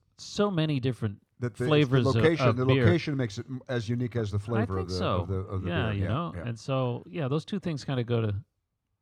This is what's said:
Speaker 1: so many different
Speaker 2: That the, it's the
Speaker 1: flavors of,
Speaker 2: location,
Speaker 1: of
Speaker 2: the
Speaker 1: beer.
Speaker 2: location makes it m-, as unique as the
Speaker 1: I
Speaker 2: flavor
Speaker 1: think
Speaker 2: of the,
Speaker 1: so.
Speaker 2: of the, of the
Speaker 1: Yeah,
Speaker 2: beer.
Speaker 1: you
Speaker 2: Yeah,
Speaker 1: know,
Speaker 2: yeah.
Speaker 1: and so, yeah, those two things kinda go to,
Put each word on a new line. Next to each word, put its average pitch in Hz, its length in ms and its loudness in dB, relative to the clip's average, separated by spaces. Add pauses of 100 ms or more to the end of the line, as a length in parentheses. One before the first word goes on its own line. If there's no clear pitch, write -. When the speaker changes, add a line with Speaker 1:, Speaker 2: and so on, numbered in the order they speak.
(180)
Speaker 1:
so - 320 -2
many 156 300 0
different 117 420 -4 (180)
Speaker 2:
That 120 60 -4
the, - 0 -
it's 117 140 -8
the - 60 0
Speaker 1:
flavors 135 420 4
of, 127 80 4
Speaker 2:
location, 156 320 4
Speaker 1:
of 117 100 2
Speaker 2:
the 127 80 0
Speaker 1:
beer. 131 180 4
Speaker 2:
location 151 320 4
makes 120 220 -4
it 120 100 -8
m-, 127 200 -8
as 120 200 -2
unique 120 280 -2
as 107 160 -2
the 104 40 0
Speaker 1:
I 101 40 -2
Speaker 2:
flavor 104 360 -2
Speaker 1:
think 92 40 0
Speaker 2:
of 87 100 -4
the, 92 80 -4
Speaker 1:
so. 92 240 0
Speaker 2:
of 85 60 -6
the, 95 100 -2
of 95 240 -4
the - 80 -4
Speaker 1:
Yeah, 151 160 0
Speaker 2:
beer. 107 80 0
Speaker 1:
you 98 80 0
Speaker 2:
Yeah, 90 60 0
Speaker 1:
know, 160 280 -2
Speaker 2:
yeah. 82 100 -8
Speaker 1:
and 117 120 -6
so, 127 500 -2
yeah, 170 200 -4
those 151 180 -2
two 202 120 -4
things 156 280 -6
kinda 127 180 -2
go 117 160 0
to, 107 140 0 (680)